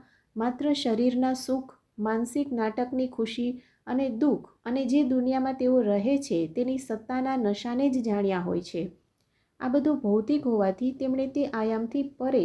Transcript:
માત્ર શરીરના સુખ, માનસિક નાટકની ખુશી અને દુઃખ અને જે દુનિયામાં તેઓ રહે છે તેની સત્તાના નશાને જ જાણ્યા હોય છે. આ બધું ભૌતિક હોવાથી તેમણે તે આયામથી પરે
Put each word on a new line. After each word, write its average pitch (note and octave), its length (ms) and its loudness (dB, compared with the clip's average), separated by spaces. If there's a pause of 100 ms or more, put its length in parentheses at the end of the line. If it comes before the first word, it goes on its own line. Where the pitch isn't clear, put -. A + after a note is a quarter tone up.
(360)
માત્ર B3 380 0
શરીરના B3 600 2
સુખ, C4 420 -4 (240)
માનસિક A#3 520 -2
નાટકની B3 560 -2
ખુશી B3 540 -4 (260)
અને C4 220 0
દુઃખ A#3 400 0 (160)
અને B3+ 200 0
જે C#4 180 4
દુનિયામાં C4 500 0
તેઓ B3+ 280 4
રહે G#3 360 2
છે G#3 300 0
તેની B3 300 -2
સત્તાના B3+ 600 -4
નશાને A#3+ 520 0
જ B3+ 120 0
જાણ્યા G3+ 380 2
હોય F3 220 -2
છે. F3+ 220 -6 (760)
આ B3+ 80 -4
બધું C#4 320 2
ભૌતિક A3 460 0
હોવાથી A3 460 0
તેમણે C4 360 -2
તે C#4 180 0
આયામથી A3+ 580 -2
પરે C4 420 0